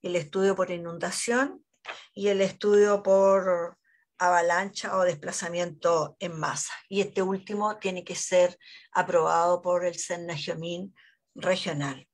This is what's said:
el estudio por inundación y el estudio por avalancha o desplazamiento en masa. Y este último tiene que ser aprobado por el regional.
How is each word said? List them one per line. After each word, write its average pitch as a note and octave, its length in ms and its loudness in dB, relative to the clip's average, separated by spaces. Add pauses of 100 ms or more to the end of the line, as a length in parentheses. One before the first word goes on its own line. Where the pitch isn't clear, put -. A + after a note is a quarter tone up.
el F3+ 140 -6
estudio F#3+ 400 0
por F3+ 160 -2
inundación F3+ 920 -4 (480)
y G3+ 140 -2
el G3 140 2
estudio G#3 640 4
por F#3+ 720 4 (400)
avalancha F3+ 800 0
o F#3 60 2
desplazamiento E3+ 1160 -2
en E3+ 180 -8
masa. D3 360 -6 (160)
Y G3 120 -2
este G3+ 200 -2
último G#3 560 -4
tiene F3+ 260 -6
que F3 120 -10
ser F3+ 420 2 (340)
aprobado F3 680 2
por F3+ 240 0
el E3+ 100 -2 (1400)
regional. D3+ 800 -4